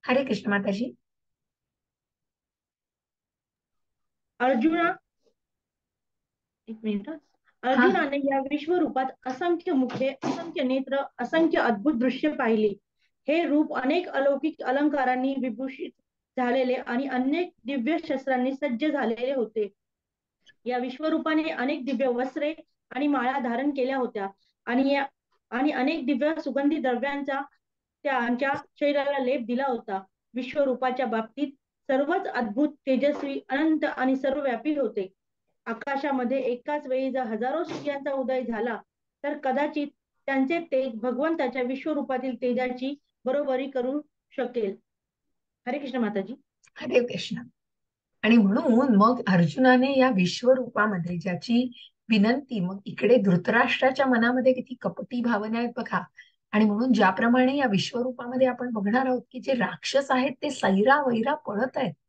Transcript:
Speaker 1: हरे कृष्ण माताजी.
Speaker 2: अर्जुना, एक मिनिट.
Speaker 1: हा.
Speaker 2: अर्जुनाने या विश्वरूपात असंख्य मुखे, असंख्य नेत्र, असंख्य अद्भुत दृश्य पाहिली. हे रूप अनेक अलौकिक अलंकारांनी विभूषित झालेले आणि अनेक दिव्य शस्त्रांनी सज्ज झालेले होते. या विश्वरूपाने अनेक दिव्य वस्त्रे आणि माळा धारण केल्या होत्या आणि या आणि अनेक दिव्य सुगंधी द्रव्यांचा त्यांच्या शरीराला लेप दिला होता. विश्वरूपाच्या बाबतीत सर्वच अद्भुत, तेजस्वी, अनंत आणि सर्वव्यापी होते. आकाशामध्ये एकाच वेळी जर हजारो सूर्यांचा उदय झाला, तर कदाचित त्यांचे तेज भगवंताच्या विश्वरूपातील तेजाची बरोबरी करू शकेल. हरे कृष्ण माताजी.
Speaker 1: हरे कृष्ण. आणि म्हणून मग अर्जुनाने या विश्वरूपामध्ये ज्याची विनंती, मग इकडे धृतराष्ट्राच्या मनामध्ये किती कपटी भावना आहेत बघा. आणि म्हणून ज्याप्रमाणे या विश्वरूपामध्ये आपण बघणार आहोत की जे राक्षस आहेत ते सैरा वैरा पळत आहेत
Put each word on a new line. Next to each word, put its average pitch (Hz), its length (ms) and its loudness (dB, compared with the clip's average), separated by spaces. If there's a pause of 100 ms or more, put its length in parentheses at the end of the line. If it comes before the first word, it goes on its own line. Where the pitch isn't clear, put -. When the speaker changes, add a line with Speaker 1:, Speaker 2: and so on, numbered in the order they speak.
Speaker 1:
हरे 262 180 2
कृष्ण 214 260 -4
माताजी. 202 440 -2 (3500)
Speaker 2:
अर्जुना, 320 540 2 (1700)
एक 226 160 -14
मिनिट. 208 260 -4
Speaker 1:
हा. 320 60 -10 (540)
Speaker 2:
अर्जुनाने 294 480 4
या 269 220 0
विश्वरूपात 285 680 -2 (200)
असंख्य 339 460 -2
मुखे, 262 520 0
असंख्य 320 400 -4
नेत्र, 262 400 -2 (160)
असंख्य 330 400 2
अद्भुत 226 340 2
दृश्य 247 360 2
पाहिली. 220 440 2 (540)
हे 320 200 2
रूप 294 280 2
अनेक 285 320 0
अलौकिक 277 540 0
अलंकारांनी 269 800 0
विभूषित 254 480 -6 (480)
झालेले 247 360 0
आणि 262 340 -4
अनेक 277 440 0 (140)
दिव्य 277 320 -2 (100)
शस्त्रांनी 262 460 0
सज्ज 269 320 -4
झालेले 254 480 -2
होते. 220 400 -4 (920)
या 247 120 -4
विश्वरूपाने 311 720 -2
अनेक 269 360 -4
दिव्य 262 220 -2
वस्त्रे 269 460 -2 (360)
आणि 285 180 -2
माळा 269 320 0
धारण 254 300 -2
केल्या 269 280 -2
होत्या 208 320 -4 (360)
आणि 269 280 2
या 277 120 0 (440)
आणि 277 220 0
अनेक 277 340 -2
दिव्य 294 280 0 (100)
सुगंधी 285 340 0
द्रव्यांचा 277 640 -2 (600)
त्यांच्या 247 480 0 (280)
शरीराला 285 400 0
लेप 254 260 0
दिला 247 220 -2
होता. 220 360 -4 (300)
विश्वरूपाच्या 254 720 -2
बाबतीत 226 460 -4 (400)
सर्वच 285 360 0
अद्भुत, 240 420 -2
तेजस्वी, 277 680 -2 (100)
अनंत 302 360 0 (120)
आणि 262 180 2
सर्वव्यापी 269 600 -2
होते. 208 380 -4 (520)
आकाशामध्ये 269 760 -2
एकाच 269 480 -4
वेळी 262 240 -2
जर 262 120 -2
हजारो 247 400 -2
सूर्यांचा 285 480 -6
उदय 262 320 -2
झाला, 226 380 -4 (420)
तर 285 140 -4
कदाचित 285 500 -2 (380)
त्यांचे 269 340 0
तेज 262 360 -2
भगवंताच्या 254 640 -2
विश्वरूपातील 262 800 -4
तेजाची 247 580 -2 (260)
बरोबरी 269 440 -2
करू 262 320 -2 (300)
शकेल. 233 440 -4 (920)
हरे 285 120 -4
कृष्ण 262 180 -6
माताजी. 208 380 -2 (400)
Speaker 1:
हरे 254 240 2
कृष्ण. - 420 -6 (800)
आणि 226 160 6
म्हणून 233 580 4
मग 233 320 6
अर्जुनाने 254 720 4
या 254 100 6
विश्वरूपामध्ये 208 1080 0
ज्याची 233 540 0 (380)
विनंती, 226 500 2
मग 185 260 -4
इकडे 233 320 4
धृतराष्ट्राच्या 240 880 2
मनामध्ये 254 480 4
किती 254 280 -6
कपटी 240 400 -6
भावना 220 360 0
आहेत 240 200 -2
बघा. 208 260 -4 (480)
आणि 214 140 4
म्हणून 220 280 2
ज्याप्रमाणे 233 640 4
या 277 80 2
विश्वरूपामध्ये 247 840 0
आपण 247 240 -4
बघणार 220 340 0
आहोत 254 160 0 (100)
की 254 80 -12
जे 269 140 -2
राक्षस 233 580 -2
आहेत 262 200 2 (100)
ते 294 80 -4
सैरा 233 520 4
वैरा 254 320 0
पळत 254 440 -4
आहेत 220 160 -2 (160)